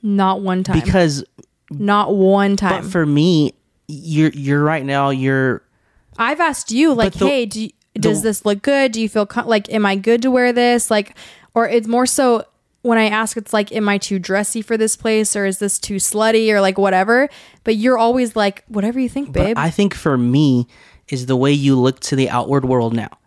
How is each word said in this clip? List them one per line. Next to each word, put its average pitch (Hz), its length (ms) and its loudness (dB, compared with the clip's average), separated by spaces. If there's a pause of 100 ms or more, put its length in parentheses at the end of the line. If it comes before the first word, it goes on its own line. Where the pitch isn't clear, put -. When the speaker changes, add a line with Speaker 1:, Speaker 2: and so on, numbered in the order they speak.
Speaker 1:
Not 196 380 0
one 185 240 -2
time. 165 160 0
Speaker 2:
Because 156 420 0 (480)
Speaker 1:
Not 202 440 0
one 196 420 4
time. 190 280 -2
Speaker 2:
But 196 60 -10
for 175 140 0
me, 151 480 2 (360)
you're, 156 420 0
you're 143 320 -2
right 151 240 0
now, 139 240 0
you're 131 520 0 (580)
Speaker 1:
I've 277 200 -2
asked 302 320 -2
you, 285 220 2
like, 214 180 0
Speaker 2:
But - 80 -6
the, 196 80 2
Speaker 1:
"Hey, 240 180 0
do 214 160 -10
you, 220 80 -8 (240)
does 208 280 0
Speaker 2:
the 220 80 0
Speaker 1:
this 202 140 -6
look 202 180 0
good? 277 280 2
Do 220 100 -6
you 220 80 -2
feel 208 180 0
co-, 233 200 -6
like, 220 260 -2
am 214 140 0
I 196 80 0
good 226 280 0
to 262 100 2
wear 247 200 2
this?" 240 380 2
Like, 208 260 -2 (380)
or 226 140 0
it's 220 180 0
more 240 200 2
so 247 360 2 (400)
when 233 160 2
I 220 100 2
ask, 214 280 -2
it's 214 160 -10
like, 208 200 0
"Am 214 160 -2
I 202 100 0
too 196 200 -4
dressy 196 420 -4
for 220 160 -4
this 220 200 0
place, 220 400 -2
or 202 100 -2
is 190 140 -4
this 202 180 -4
too - 180 -8
slutty, 220 540 0
or, 208 100 4
like, 190 160 0
whatever?" 202 520 2 (340)
But 220 140 0
you're 240 220 2
always 233 360 2
like, 202 320 -2
"Whatever 220 320 -4
you 254 100 -2
think, 277 240 -6
Speaker 2:
But 156 120 -2
Speaker 1:
babe." 220 140 -2
Speaker 2:
I 156 120 0
think 202 240 0
for 139 240 -2
me 123 480 2 (420)
is 127 180 -8
the 131 100 0
way 135 160 2
you 139 260 2
look 127 220 2
to - 160 -4
the 131 140 0
outward 131 340 -2
world 120 300 0
now. 110 160 -4 (160)